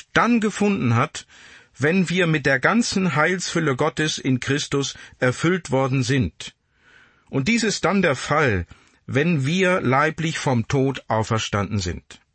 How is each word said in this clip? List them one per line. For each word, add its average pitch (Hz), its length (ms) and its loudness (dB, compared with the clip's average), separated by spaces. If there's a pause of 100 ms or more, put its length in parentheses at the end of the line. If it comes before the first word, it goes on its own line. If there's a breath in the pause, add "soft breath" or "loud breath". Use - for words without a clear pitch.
(140)
dann 220 260 4
gefunden 196 560 0
hat, 131 300 -2 (520 loud breath)
wenn 165 320 2
wir 175 180 0
mit 156 180 0
der 135 140 2
ganzen 185 560 0
Heilsfülle 160 600 0
Gottes 151 420 -2
in 127 220 0
Christus 139 560 -2 (220 loud breath)
erfüllt 160 540 0
worden 131 320 0
sind. 117 520 -2 (760 soft breath)
Und 135 180 -2
dies 226 160 2
ist 202 220 -2
dann 190 160 2
der 156 140 2
Fall, 131 500 0 (400 soft breath)
wenn 139 400 0
wir 180 360 0
leiblich 151 560 0
vom 120 300 0
Tod 135 400 -2
auferstanden 107 720 -2
sind. 85 400 -8 (160)